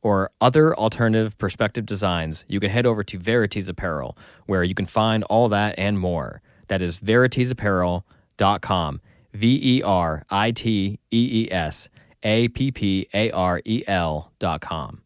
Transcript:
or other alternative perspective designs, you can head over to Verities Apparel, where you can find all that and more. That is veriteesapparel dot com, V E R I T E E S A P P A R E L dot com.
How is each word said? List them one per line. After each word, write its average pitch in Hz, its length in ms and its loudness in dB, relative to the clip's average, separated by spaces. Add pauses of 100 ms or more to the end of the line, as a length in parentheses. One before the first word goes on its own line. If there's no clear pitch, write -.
or 98 300 2 (100)
other 156 340 6
alternative 110 640 0
perspective 107 480 -2
designs, 87 600 -2
you 98 120 -2
can 98 120 0
head 120 160 2
over 107 160 0
to 95 160 -10
Verities 104 500 0
Apparel, 78 480 -6 (300)
where 92 160 2
you 92 100 0
can 95 140 -2
find 110 380 2
all 113 240 4
that 104 280 2
and 101 220 0
more. 87 420 -4 (280)
That 95 120 0
is 87 160 -4
veriteesapparel 104 1040 2 (360)
dot 98 240 2
com, 82 380 -2 (320)
V 127 460 2
E - 60 -2
R 85 480 0
I 104 180 0
T 104 500 -2 (120)
E 113 340 2
E - 60 -8
S 82 360 -4 (360)
A 113 240 2
P 135 240 -2
P 98 420 -2
A 107 160 0
R 90 340 0
E 110 220 -4
L 82 540 -2
dot 82 220 -4
com. - 440 -10